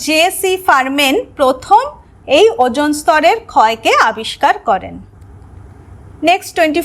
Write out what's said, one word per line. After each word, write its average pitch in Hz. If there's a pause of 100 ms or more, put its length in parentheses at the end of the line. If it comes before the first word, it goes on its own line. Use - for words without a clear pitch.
জে 311 (180)
সি 381 (160)
ফারমেন 277 (240)
প্রথম 285 (540)
এই 381 (200)
ওজোন 285
স্তরের 320 (140)
ক্ষয়কে 226 (180)
আবিষ্কার 226 (140)
করেন। 185 (1300)
নেক্সট 370
টোয়েন্টি 320